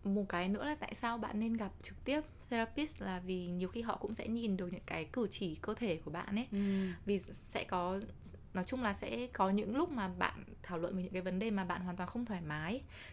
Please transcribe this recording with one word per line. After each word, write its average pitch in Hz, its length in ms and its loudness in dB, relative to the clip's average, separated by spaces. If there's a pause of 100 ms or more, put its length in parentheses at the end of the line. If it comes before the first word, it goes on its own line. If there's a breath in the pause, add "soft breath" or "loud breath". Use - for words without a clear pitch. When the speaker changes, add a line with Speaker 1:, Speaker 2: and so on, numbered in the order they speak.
Speaker 1:
Một 196 260 4
cái 180 200 4
nữa 202 160 2
là 294 100 0
tại - 200 -6
sao 233 220 0
bạn 214 220 0
nên 226 140 2
gặp 214 180 0 (120)
trực - 220 -10
tiếp 294 160 4 (280)
therapist 233 520 0
là 185 240 -2
vì 185 220 0
nhiều 180 220 0
khi 233 120 -4
họ 220 140 0
cũng 202 180 -2
sẽ - 140 -4
nhìn 226 300 2
được 180 160 -2
những 175 120 -8
cái 160 200 -2
cử 220 260 0
chỉ 165 240 -2
cơ - 180 -2
thể 190 320 0
của 156 60 -4
bạn 185 240 -2
ấy. 240 160 2
Speaker 2:
Ừ. 196 360 4 (180)
Speaker 1:
Vì 202 140 4 (140)
sẽ - 300 -4
có, 185 360 2 (540)
nói 185 100 2
chung 254 200 0
là 202 100 4
sẽ 233 400 -2
có 190 160 6
những 208 280 4
lúc 339 140 4
mà 214 160 0
bạn 180 360 0 (200)
thảo 180 140 -2
luận 170 180 0
về 180 80 0
những 185 100 -4
cái 185 80 0
vấn 185 180 0
đề 220 120 2
mà 190 140 2
bạn 180 160 0
hoàn 180 140 -2
toàn 180 140 -2
không 240 160 -2
thoải 196 160 -2
mái. 156 400 0 (320 loud breath)